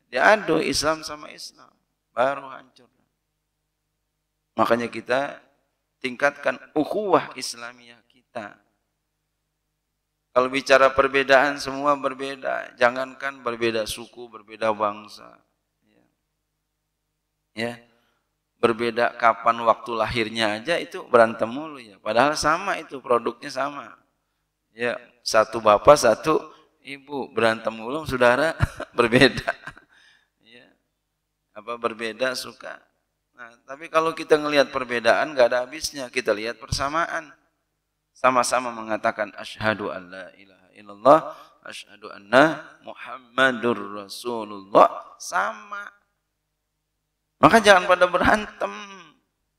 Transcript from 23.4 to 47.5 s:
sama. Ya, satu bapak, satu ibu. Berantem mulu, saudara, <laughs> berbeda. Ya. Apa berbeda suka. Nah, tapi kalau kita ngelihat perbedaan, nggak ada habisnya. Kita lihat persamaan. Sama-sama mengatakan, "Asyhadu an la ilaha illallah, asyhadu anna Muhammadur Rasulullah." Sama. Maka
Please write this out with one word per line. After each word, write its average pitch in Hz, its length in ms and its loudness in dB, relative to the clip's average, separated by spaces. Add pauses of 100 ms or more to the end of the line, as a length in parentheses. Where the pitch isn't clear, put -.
sama. 131 400 -8 (800)
Ya, 117 240 -6 (240)
satu 110 400 0
bapak, 107 400 6
satu 123 400 2 (400)
ibu. 139 480 -12
Berantem 113 440 0
mulu, 127 360 -8
saudara, 127 480 2 (160)
<laughs> - 240 -16
berbeda. 117 560 4 (880)
Ya. 120 320 -20 (800)
Apa 107 240 -10
berbeda 113 560 -4
suka. - 480 -14 (560)
Nah, 117 160 -20 (160)
tapi 143 160 -16
kalau 160 320 -2
kita 156 160 2
ngelihat 147 400 2
perbedaan, 120 640 0
nggak 120 160 6
ada 123 80 0
habisnya. 139 480 -10
Kita 113 240 -2
lihat 110 240 -6
persamaan. 147 720 -6 (880)
Sama-sama 127 560 0
mengatakan, 110 640 -6
"Asyhadu 104 560 -6
an 90 160 -16
la 92 240 -16
ilaha 92 400 -20
illallah, 104 460 4 (420)
asyhadu 104 480 -18
anna 127 560 2 (160)
Muhammadur 120 960 -2 (240)
Rasulullah." 104 880 0 (320)
Sama. 208 640 -8 (1500)
Maka 202 240 6